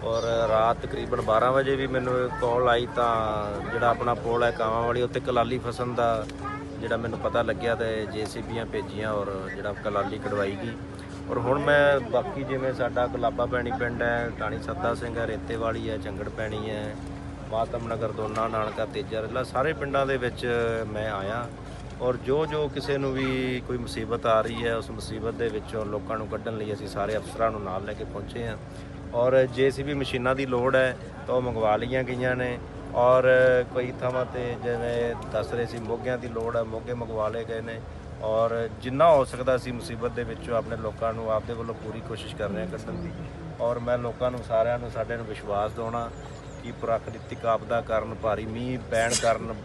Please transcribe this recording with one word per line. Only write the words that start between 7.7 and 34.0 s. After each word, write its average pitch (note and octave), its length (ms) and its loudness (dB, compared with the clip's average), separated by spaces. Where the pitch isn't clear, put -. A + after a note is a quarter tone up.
ਤੇ A2 320 -2
ਜੇ G#2+ 180 -4
ਸੀ A2 180 -6
ਬੀਆਂ A2+ 240 -6
ਭੇਜੀਆਂ G#2+ 460 -4
ਔਰ G2 420 -4
ਜਿਹੜਾ G2 180 -4
ਕਲਾਲੀ G2+ 460 -2
ਕਢਵਾਈ G2 440 0
ਗਈ। A#2 140 -6
ਔਰ A#2+ 80 0
ਹੁਣ B2+ 200 2
ਮੈਂ C#3+ 420 6
ਬਾਕੀ B2 440 0
ਜਿਵੇਂ C3 280 -2
ਸਾਡਾ B2 340 0
ਗੁਲਾਬਾ A#2+ 400 0
ਪੈਣੀ A#2+ 240 -2
ਪਿੰਡ A#2 320 -2
ਹੈ, A#2 360 0
ਟਾਣੀ G#2+ 200 -4
ਸੱਦਾ A2+ 360 -2
ਸਿੰਘ A#2 240 -4
ਹੈ, A2+ 80 0
ਰੇਤੇ A2 300 -4
ਵਾਲੀ A2+ 340 -2
ਹੈ, A2 60 -2
ਝੰਗੜ G#2+ 320 -6
ਪੈਣੀ G#2+ 420 -4
ਹੈ, G#2+ 240 -4
ਮਾਤਮ A#2 420 -2
ਨਗਰ A2 200 -2
ਦੋਨਾ, A2 360 -2
ਨਾਨਕਾ A2 360 -2
ਤੇਜਾ G#2+ 360 -4
ਰੱਲਾ, A2+ 220 -4
ਸਾਰੇ C3 300 0
ਪਿੰਡਾਂ C#3 340 0
ਦੇ C3+ 100 2
ਵਿੱਚ B2 300 -2
ਮੈਂ G#2+ 200 -2
ਆਇਆ G#2 340 -4
ਔਰ B2+ 160 2
ਜੋ C3+ 300 2
ਜੋ D3+ 220 0
ਕਿਸੇ C#3 300 -2
ਨੂੰ C3+ 140 0
ਵੀ C3 540 0
ਕੋਈ B2 120 -2
ਮੁਸੀਬਤ A2+ 480 -4
ਆ A2 140 8
ਰਹੀ A2+ 260 -2
ਹੈ A#2 100 2
ਉਸ A2+ 140 -4
ਮੁਸੀਬਤ A2 440 -4
ਦੇ A#2 140 0
ਵਿੱਚੋਂ G#2+ 380 -4
ਲੋਕਾਂ G#2 320 -2
ਨੂੰ A2 100 -4
ਕੱਢਣ A2 280 -4
ਲਈ G#2 160 -4
ਅਸੀਂ G2+ 160 -6
ਸਾਰੇ G2+ 280 -2
ਅਫਸਰਾਂ G2+ 340 0
ਨੂੰ G#2+ 120 -6
ਨਾਲ F#2+ 220 -4
ਲੈ G#2+ 80 -6
ਕੇ G#2+ 120 -6
ਪਹੁੰਚੇ G#2+ 420 -6
ਹਾਂ। G#2+ 100 -4
ਔਰ B2+ 320 6
ਜੇ B2+ 240 4
ਸੀ C3 120 -4
ਬੀ D3 120 -2
ਮਸ਼ੀਨਾਂ C3 400 0
ਦੀ C3+ 120 -2
ਲੋੜ B2+ 300 2
ਹੈ C3 200 4
ਤਾਂ B2 80 0
ਉਹ B2+ 80 4
ਮੰਗਵਾ A2 340 2
ਲਈਆਂ B2 260 0
ਗਈਆਂ B2+ 340 0
ਨੇ B2 220 -2
ਔਰ B2+ 300 8
ਕਈ B2 260 0